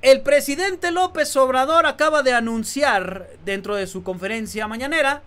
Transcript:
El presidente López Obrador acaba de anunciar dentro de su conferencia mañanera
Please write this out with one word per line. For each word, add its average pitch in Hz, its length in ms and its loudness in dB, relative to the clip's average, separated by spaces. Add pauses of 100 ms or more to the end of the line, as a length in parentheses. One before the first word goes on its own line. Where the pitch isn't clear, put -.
El 269 140 8
presidente 320 680 0
López 349 460 0
Obrador 269 480 2
acaba 302 380 2
de 254 100 2
anunciar 226 960 -2 (160)
dentro 196 320 -4
de 190 100 -4
su 185 160 -10
conferencia 202 640 -6
mañanera 277 600 -2